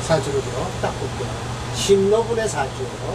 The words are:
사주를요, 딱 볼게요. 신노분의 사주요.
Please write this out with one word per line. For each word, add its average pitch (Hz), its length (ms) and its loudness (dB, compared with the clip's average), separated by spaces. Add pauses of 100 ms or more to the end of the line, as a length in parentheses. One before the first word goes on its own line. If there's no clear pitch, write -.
사주를요, 196 600 0 (140)
딱 - 180 -2
볼게요. 131 300 -4 (460)
신노분의 214 760 4
사주요. - 380 -4 (280)